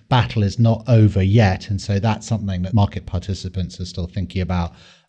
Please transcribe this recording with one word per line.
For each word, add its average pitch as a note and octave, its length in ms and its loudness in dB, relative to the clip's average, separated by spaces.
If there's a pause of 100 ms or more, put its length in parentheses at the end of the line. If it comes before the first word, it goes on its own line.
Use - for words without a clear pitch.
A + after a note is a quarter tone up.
battle A#2 340 2
is G2 160 -2
not A2+ 280 2
over G#2+ 360 6
yet. G2 480 2
And F#2+ 100 -4
so G2+ 160 -2
that's G#2+ 300 -2
something G2 340 -4
that F#2 140 -4
market G2+ 320 0
participants F2+ 720 -6
are F2+ 60 -8
still F2 200 -8
thinking F#2+ 380 -6
about F2 300 -4 (360)